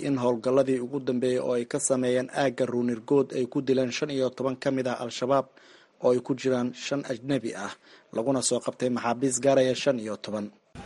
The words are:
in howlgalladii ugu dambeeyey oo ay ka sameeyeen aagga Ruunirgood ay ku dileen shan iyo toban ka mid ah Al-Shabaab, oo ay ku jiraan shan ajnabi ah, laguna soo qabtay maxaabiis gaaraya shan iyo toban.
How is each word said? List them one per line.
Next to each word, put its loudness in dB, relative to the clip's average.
in 0
howlgalladii 2
ugu -6
dambeeyey 0
oo 0
ay -2
ka -2
sameeyeen 2
aagga 0
Ruunirgood 2
ay 0
ku -4
dileen 2
shan -4
iyo 0
toban -4
ka 0
mid 0
ah -4
Al-Shabaab, 0
oo 6
ay 4
ku -4
jiraan 0
shan -4
ajnabi -4
ah, -8
laguna 0
soo 2
qabtay -2
maxaabiis 0
gaaraya 4
shan 0
iyo -6
toban. -6